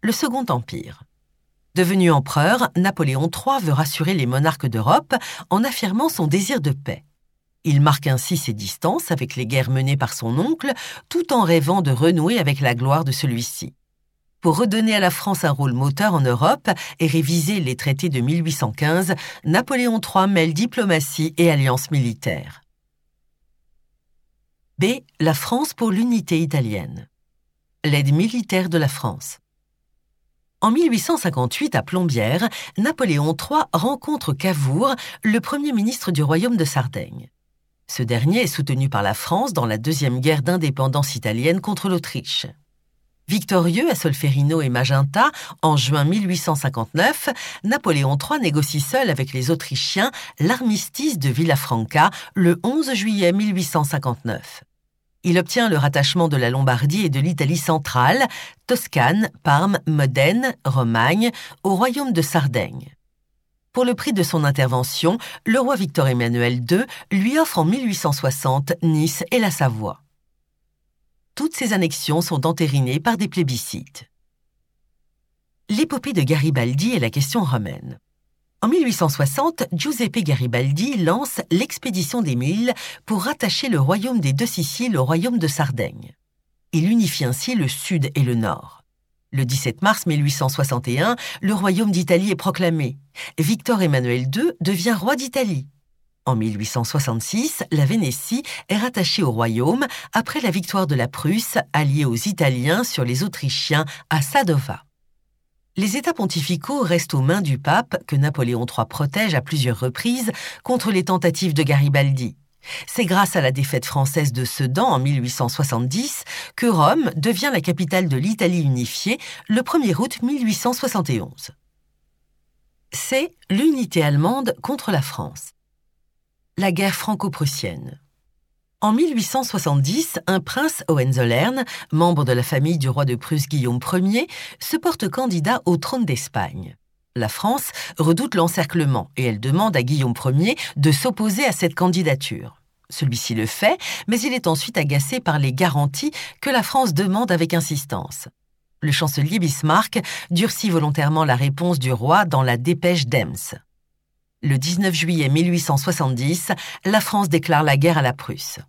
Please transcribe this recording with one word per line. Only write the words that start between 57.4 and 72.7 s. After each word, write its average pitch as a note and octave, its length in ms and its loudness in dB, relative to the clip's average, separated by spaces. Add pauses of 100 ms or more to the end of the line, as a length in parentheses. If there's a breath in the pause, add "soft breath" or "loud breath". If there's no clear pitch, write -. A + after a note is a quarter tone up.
centrale, D#3 680 2 (400 loud breath)
Toscane, G3 640 0 (120)
Parme, E3 440 2
Modène, D3+ 680 2 (100)
Romagne, C3+ 640 2 (320 loud breath)
au F#3+ 140 2
royaume B3+ 360 0
de E3 100 2
Sardaigne. B2 760 -2 (760)
Pour B3+ 120 0
le B3 100 2
prix - 180 -4
de F#3+ 120 2
son E3 180 0
intervention, C#3 760 0 (280 loud breath)
le A3+ 140 2
roi C4 160 2
Victor D3+ 320 0
Emmanuel A#2+ 560 0
deux F#3+ 220 2 (260 loud breath)
lui A3 260 2
offre D#4+ 200 0
en D#3+ 60 2
mille A#3+ 220 0
huit G3+ 80 0
cent D#3+ 180 0
soixante C#3 600 0 (100)
Nice D#3 480 2
et B3 80 2
la G#3 140 2
Savoie. A2 500 -2 (1300)
Toutes D#4+ 180 -4
ces A#3 180 -2
annexions E3 480 0
sont E3 260 -2
entérinées C#3+ 520 2